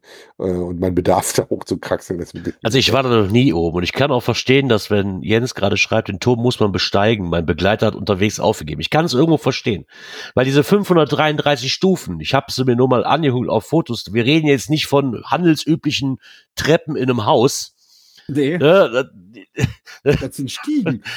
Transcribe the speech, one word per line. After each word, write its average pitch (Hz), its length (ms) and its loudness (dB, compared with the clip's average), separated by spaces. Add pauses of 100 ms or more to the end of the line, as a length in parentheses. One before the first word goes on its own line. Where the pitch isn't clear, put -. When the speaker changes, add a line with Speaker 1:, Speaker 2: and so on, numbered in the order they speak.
(400)
Speaker 1:
äh, - 40 -8
und 90 360 -4
mein 90 160 0
Bedarf, 90 380 0
<laughs> - 20 -2
da - 140 0
hochzukraxeln, - 720 -6
ist - 120 -12
ein 82 100 -12
bisschen - 200 -8
Speaker 2:
Also 117 140 0
ich 113 160 2
war 131 100 2
da 127 60 0
noch 110 200 4
nie 123 220 4
oben 82 240 0
und 90 80 0
ich - 80 -4
kann 139 220 0
auch 120 100 0
verstehen, 135 460 2
dass 107 200 0
wenn 98 320 0
Jens 110 320 0
gerade 196 220 0
schreibt, - 320 0
den 98 140 -6
Turm 123 200 2
muss 123 200 0
man 104 100 2
besteigen, 101 560 0
mein 85 180 -2
Begleiter 92 420 0
hat 104 80 -2
unterwegs 101 440 -2
aufgegeben. 76 400 -2
Ich - 100 -6
kann 156 140 0
es 170 100 -2
irgendwo 160 240 4
verstehen, 110 480 -4 (480)
weil 127 120 2
diese 135 180 4
fünfhundertdreiunddreißig 151 1120 2
Stufen, 120 480 -2
ich 76 120 -8
hab 135 160 2
sie 131 140 -2
mir 123 140 2
nur 131 100 4
mal 123 160 2
angeguckt 127 460 0
auf 107 160 0
Fotos, 120 480 -4
wir 117 100 0
reden 156 240 2
jetzt 139 220 2
nicht 147 180 -2
von 139 380 0
handelsüblichen 147 920 -2 (360)
Treppen 156 400 0
in 127 140 -2
einem 117 160 0
Haus. 135 460 2 (580)
Speaker 3:
Nee. 147 280 -2
Speaker 2:
Ne, 160 320 4 (1160)
das 139 160 2
Speaker 3:
Das 127 160 -10
sind 135 120 -6
Stiegen. 202 540 -4 (140)